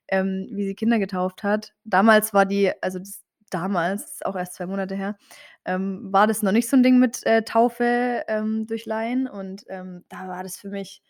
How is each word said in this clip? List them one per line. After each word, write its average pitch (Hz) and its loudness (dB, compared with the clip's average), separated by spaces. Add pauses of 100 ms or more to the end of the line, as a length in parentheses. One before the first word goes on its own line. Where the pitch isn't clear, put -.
ähm, 190 -2
wie 202 -4
sie 196 -4
Kinder 226 0
getauft 185 -2
hat. 208 -2 (100)
Damals 214 4
war 196 6
die, 196 2 (100)
also, 185 -4
das, 196 -16 (280)
damals, 190 -2
ist - -8
auch 190 -4
erst 180 -6
zwei 185 -8
Monate 190 -4
her, 196 -6 (480)
ähm, 190 -4
war 196 6
das 214 -2
noch 196 2
nicht 233 2
so - 4
'n 254 8
Ding 254 6
mit, 247 0
äh, 226 4
Taufe, 240 0
ähm, 220 -2
durch 226 -8
Laien 226 -2
und, 196 -12
ähm, 185 -12
da 185 -12
war 180 -8
das 185 -10
für 202 -14
mich, 196 -10